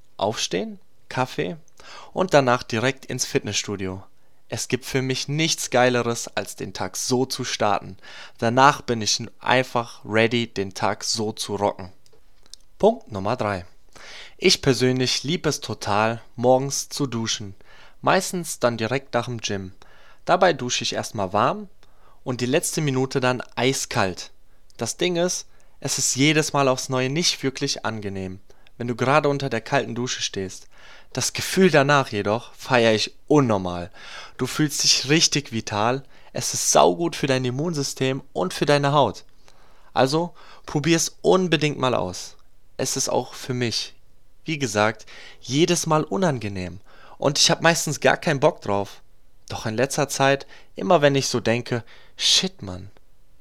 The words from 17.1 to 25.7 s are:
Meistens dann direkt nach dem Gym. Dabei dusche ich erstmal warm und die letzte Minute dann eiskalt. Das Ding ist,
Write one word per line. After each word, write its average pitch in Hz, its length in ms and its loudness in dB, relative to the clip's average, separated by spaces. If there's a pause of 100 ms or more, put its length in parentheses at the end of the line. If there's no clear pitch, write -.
Meistens 170 580 0
dann 120 180 2
direkt 113 380 -2
nach 120 100 0
dem 120 160 -6
Gym. 95 300 -6 (540)
Dabei 180 280 6
dusche 123 300 -4
ich - 100 -4
erstmal 101 400 -4
warm 170 340 2 (560)
und 123 180 -4
die 123 40 0
letzte 151 360 0
Minute 131 380 0
dann 127 220 0 (140)
eiskalt. 120 720 0 (480)
Das 113 200 -6
Ding 175 180 0
ist, 175 320 -2 (320)